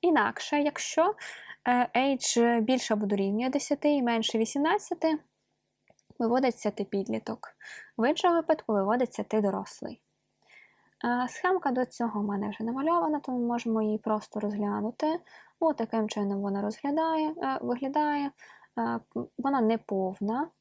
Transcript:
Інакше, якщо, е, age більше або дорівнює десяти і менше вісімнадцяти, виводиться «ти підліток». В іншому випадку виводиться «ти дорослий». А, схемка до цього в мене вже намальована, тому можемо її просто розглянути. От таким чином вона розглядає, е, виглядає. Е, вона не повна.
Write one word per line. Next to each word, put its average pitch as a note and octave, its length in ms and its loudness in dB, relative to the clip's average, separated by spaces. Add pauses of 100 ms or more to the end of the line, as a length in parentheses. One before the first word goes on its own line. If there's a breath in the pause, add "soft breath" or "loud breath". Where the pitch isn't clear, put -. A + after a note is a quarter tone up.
Інакше, D4 600 2
якщо, D#4 540 0 (500 loud breath)
е, B3 300 2
age A#3+ 680 2
більше B3 320 2
або G#3 120 0
дорівнює G3+ 440 0
десяти C#4+ 440 0
і C#4 100 2
менше A3+ 340 0
вісімнадцяти, D#4 840 0 (1000)
виводиться A#3+ 520 2
«ти G#3 120 -4
підліток». G#3+ 680 -4 (480 loud breath)
В A3+ 120 4
іншому E4+ 260 4
випадку D#4 380 0
виводиться G#3+ 500 0
«ти G#3+ 180 0
дорослий». G3 600 -4 (1000 soft breath)
А, B3 260 0
схемка F4+ 440 0
до B3+ 140 0
цього A3 360 -4
в - 20 0
мене G3+ 260 -2
вже G#3 140 -8
намальована, D4+ 560 2
тому B3 280 -2
можемо A#3 340 0
її G#3+ 160 0
просто G#3+ 420 -4
розглянути. G#3 800 -2 (400 loud breath)
От D#4 180 2
таким A3+ 320 -2
чином G3+ 320 -2
вона G3 200 -2
розглядає, D#4 760 -2
е, C4+ 240 -2
виглядає. C#4 720 -2 (460 loud breath)
Е, A#3 220 -2 (380)
вона C4+ 240 0
не A3 160 4
повна. G3+ 720 -2 (120)